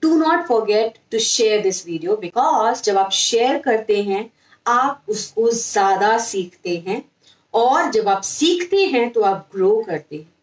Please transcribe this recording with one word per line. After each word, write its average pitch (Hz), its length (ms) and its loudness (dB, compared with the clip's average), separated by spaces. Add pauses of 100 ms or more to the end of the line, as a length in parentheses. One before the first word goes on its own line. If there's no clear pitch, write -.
Do 311 100 2
not 330 340 2
forget 214 500 0 (180)
to 220 60 0
share 214 420 2
this 185 260 -2
video, 170 320 -2
because 240 640 0
जब 196 160 2
आप 190 120 0
share 240 480 0
करते 214 440 0
हैं, 202 280 -4 (360)
आप 262 420 0
उसको 220 420 -2
ज्यादा 208 680 2
सीखते 180 680 -6
हैं, 233 160 -4 (500)
और 269 360 2
जब 214 180 0
आप 190 140 0
सीखते 349 640 0
हैं, 240 240 0
तो 233 120 0
आप 196 320 0
ग्रो 202 320 2
करते 156 300 -10
हैं। 160 160 -16 (100)